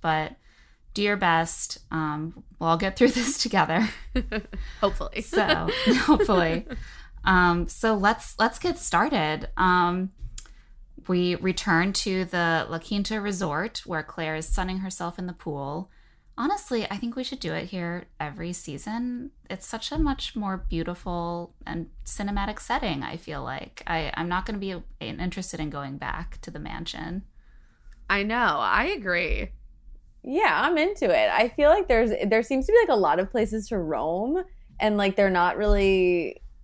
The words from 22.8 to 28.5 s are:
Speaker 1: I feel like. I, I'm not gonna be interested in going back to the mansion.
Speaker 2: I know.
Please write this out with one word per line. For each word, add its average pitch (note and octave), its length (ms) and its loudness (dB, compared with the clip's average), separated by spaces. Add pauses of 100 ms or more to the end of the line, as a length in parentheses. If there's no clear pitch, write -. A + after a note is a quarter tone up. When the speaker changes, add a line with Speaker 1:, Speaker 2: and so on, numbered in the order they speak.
Speaker 1:
I - 140 -8
feel C#3+ 260 -10
like. - 420 -12
I, E3 280 -2
I'm E3+ 140 -2
not F3 160 -2
gonna G#3 140 -6
be F#3+ 160 -6 (240)
interested F3+ 640 -6
in D3+ 100 -6
going C#3 260 -8
back - 440 -8
to - 100 -12
the D3+ 80 -12
mansion. E3+ 640 -8 (880)
Speaker 2:
I G3 140 2
know. G#3+ 340 0